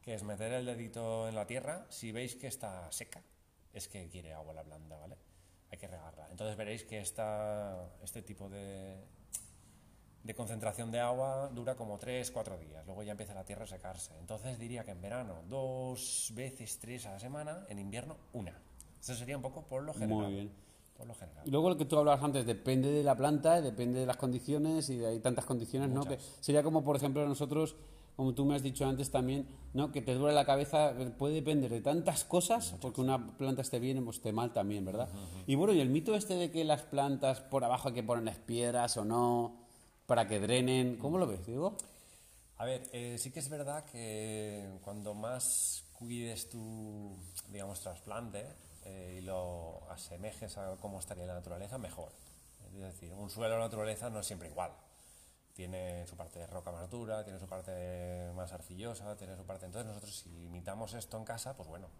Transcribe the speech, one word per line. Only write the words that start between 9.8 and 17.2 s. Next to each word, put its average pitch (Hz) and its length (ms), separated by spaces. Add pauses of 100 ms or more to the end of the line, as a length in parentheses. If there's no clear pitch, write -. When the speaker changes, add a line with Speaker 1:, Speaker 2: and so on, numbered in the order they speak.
Speaker 1:
de 110 120
concentración 113 580
de 120 80
agua 135 520
dura 120 220
como 107 240
tres, 123 320
cuatro 107 260
días, 78 300
luego 98 160
ya 104 100
empieza 101 220
la 95 100
tierra 101 200
a - 20
secarse. 92 540
Entonces 110 400
diría 117 240
que 104 80
en 87 100
verano 101 460
dos 127 880
veces 123 420
tres 117 280
a 101 40
la 98 80
semana, 151 500